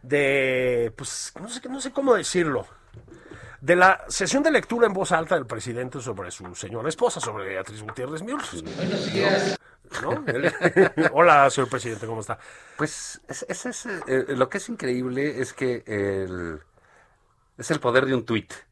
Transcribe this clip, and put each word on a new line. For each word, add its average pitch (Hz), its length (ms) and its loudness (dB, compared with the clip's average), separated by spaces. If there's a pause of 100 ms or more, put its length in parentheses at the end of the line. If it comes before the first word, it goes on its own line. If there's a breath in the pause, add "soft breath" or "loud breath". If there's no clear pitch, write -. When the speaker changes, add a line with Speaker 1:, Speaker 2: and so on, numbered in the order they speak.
Speaker 1:
de, 127 960 2
pues, - 420 -10
no 214 100 -10
sé, 240 200 -10
no 262 120 -8
sé 262 100 -6
cómo 277 240 4
decirlo, 160 500 0 (960 loud breath)
de 160 140 6
la 185 320 6
sesión 220 360 0
de 311 80 4
lectura 233 360 4
en 208 60 0
voz 185 180 -2
alta 165 240 2
del 139 100 -2
presidente 123 540 -8
sobre 101 320 -8
su 90 240 -14
señora 113 340 -6
esposa, 220 300 0
sobre 107 300 -6
Beatriz 98 320 -8
Gutiérrez 131 400 -8
Müller. 254 180 -8 (380)
Speaker 2:
Buenos - 360 -4
días. 196 460 2 (440 soft breath)
Speaker 1:
¿No? 156 240 -2
Él, 143 260 0
<laughs> 170 600 4
hola, 147 360 8
señor 127 200 0
presidente, 113 360 -4
¿cómo 113 160 -6
está? 113 160 -8 (400 loud breath)
Speaker 2:
Pues, - 500 -6
es, - 220 -10
es, - 160 -8
es, - 200 -10 (220)
eh, 131 220 2
lo 127 180 2
que - 120 -6
es - 100 -10
increíble 127 720 -2
es 117 120 -4
que 123 340 -2
el, 95 720 -4 (1000 soft breath)
es 135 140 -6
el 151 80 0
poder 127 260 4
de 131 80 0
un 120 100 0
tuit 113 300 -4 (180)